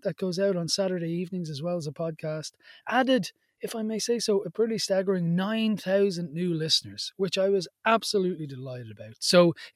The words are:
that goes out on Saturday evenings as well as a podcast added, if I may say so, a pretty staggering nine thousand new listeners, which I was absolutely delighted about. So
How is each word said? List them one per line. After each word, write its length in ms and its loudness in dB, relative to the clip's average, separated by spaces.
that 140 -4
goes 200 -4
out 200 2
on 100 -2
Saturday 420 -2
evenings 400 -4
as 140 -8
well 140 -2
as 100 -6
a 60 -6
podcast 580 -6
added, 460 2
if 160 -8
I 40 -4
may 160 -4
say 220 -2
so, 240 2
a 60 -8
pretty 280 0
staggering 600 2
nine 400 2
thousand 560 0
new 200 0
listeners, 640 -2
which 220 -2
I 100 4
was 220 2
absolutely 600 2
delighted 460 -10
about. 280 -16
So 340 6